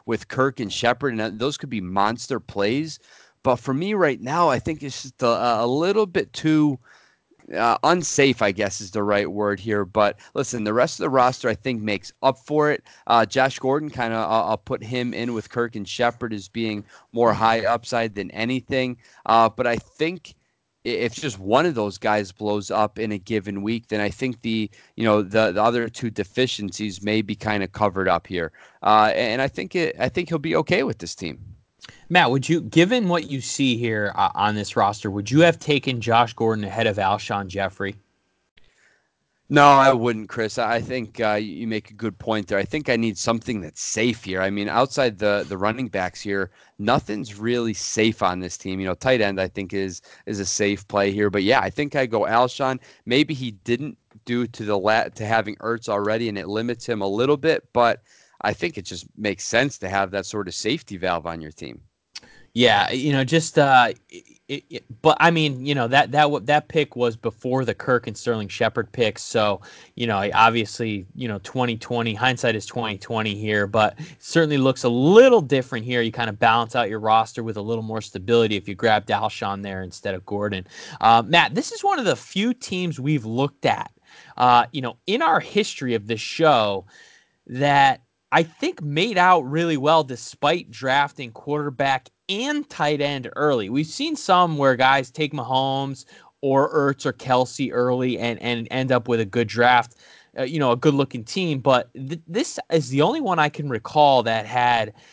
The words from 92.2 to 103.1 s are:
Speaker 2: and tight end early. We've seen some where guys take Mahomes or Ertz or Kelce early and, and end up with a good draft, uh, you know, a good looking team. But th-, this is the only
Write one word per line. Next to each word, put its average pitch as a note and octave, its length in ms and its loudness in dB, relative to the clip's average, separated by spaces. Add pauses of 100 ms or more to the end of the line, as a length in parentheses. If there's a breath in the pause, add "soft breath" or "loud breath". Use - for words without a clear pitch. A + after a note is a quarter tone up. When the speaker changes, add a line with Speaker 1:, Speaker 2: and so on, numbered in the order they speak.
Speaker 2:
and C#4+ 400 -4
tight D3 320 -2
end C#3+ 360 -4
early. B2+ 340 0
We've D3 160 -2
seen D4+ 300 -6
some F3+ 420 2
where C3+ 160 4
guys C3 380 2
take D3+ 200 -4
Mahomes C3+ 760 -2 (340 soft breath)
or C#3 340 2
Ertz C#3 320 0
or C3+ 60 0
Kelce B2+ 600 -2
early B2 460 0
and, A#2 240 -4
and A#2 300 -4
end C3 180 -2
up A#2+ 160 2
with A#2 140 2
a A2 40 0
good A#2 220 0
draft, A#2+ 480 4 (420 soft breath)
uh, C3 60 -4
you D3 160 -4
know, C3 140 4
a B2 40 2
good D3 160 4
looking C3+ 300 -2
team. D#3+ 380 -4
But B2+ 340 2
th-, C3+ 320 -10
this G#3 320 -6 (140)
is D3+ 160 2
the C3+ 120 0
only A#3 200 2